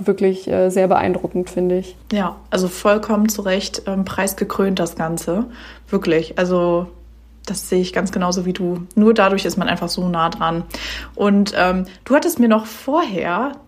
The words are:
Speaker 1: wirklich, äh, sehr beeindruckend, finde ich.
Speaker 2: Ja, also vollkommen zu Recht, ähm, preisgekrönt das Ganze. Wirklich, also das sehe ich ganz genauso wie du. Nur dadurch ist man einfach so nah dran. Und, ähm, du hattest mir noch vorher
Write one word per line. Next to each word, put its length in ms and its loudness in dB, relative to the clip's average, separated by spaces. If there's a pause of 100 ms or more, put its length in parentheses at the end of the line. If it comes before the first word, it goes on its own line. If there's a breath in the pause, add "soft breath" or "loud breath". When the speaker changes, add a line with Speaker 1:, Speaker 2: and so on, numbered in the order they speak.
Speaker 1:
wirklich, 420 0
äh, 220 2
sehr 180 2
beeindruckend, 600 0
finde 300 0
ich. 180 -10 (160)
Speaker 2:
Ja, 240 -2 (140)
also 180 0
vollkommen 580 2
zu 140 -2
Recht, 460 -4
ähm, 180 -2
preisgekrönt 760 -2
das 160 -4
Ganze. 500 -2 (440 loud breath)
Wirklich, 500 0
also 460 2 (640)
das 200 -8
sehe 140 2
ich 100 -4
ganz 200 -2
genauso 340 -2
wie 80 0
du. 300 -4 (100)
Nur 220 6
dadurch 300 2
ist 120 -2
man 100 0
einfach 220 -2
so 180 -2
nah 220 0
dran. 340 -2 (520 loud breath)
Und, 420 2
ähm, 280 2 (200 loud breath)
du 100 2
hattest 240 2
mir 80 6
noch 200 4
vorher 840 -2 (140)